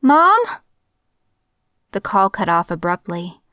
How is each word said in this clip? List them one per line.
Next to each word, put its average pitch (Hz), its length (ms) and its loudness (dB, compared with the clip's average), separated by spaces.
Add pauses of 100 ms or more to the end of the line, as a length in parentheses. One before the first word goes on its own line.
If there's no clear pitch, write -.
Mom? 330 360 4 (1500)
The 202 100 -8
call 208 280 0
cut 185 200 -6
off 170 200 0
abruptly. 175 720 -8 (120)